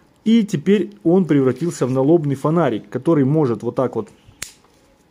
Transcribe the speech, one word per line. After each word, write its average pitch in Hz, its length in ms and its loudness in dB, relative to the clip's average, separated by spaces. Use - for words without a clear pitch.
И 226 180 4
теперь 190 460 0
он 180 180 4
превратился 147 600 0
в 123 60 -4
налобный 139 440 2
фонарик, 143 540 -2
который 147 340 0
может 131 400 0
вот 117 120 -6
так 123 200 -2
вот 110 140 -6